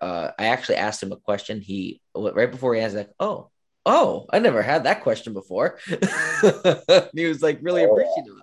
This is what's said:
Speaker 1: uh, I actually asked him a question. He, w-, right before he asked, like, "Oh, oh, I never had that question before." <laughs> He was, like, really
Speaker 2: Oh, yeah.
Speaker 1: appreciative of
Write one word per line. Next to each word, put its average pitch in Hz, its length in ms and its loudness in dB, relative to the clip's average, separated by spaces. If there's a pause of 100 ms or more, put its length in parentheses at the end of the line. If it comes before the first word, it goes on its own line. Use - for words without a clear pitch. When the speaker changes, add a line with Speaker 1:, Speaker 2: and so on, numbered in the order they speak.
Speaker 1:
uh, 87 360 -6
I 107 100 -2
actually 123 280 0
asked 107 260 -4
him 98 100 -8
a 104 40 -12
question. 101 460 -6
He, 95 400 -10 (120)
w-, 101 200 -4
right 120 160 2
before 127 240 -2
he 110 80 0
asked, 104 140 -4
like, 104 220 -10
"Oh, - 300 -6 (380)
oh, 254 440 2
I 202 100 2
never 135 220 4
had 143 220 0
that - 180 0
question 113 300 -2
before." 101 500 -4
<laughs> - 60 -16 (1300)
He 165 100 -2
was, 156 180 -2
like, 151 200 0
really 170 200 0
Speaker 2:
Oh, - 40 6
yeah. 107 60 6
Speaker 1:
appreciative 95 400 0
of - 100 -20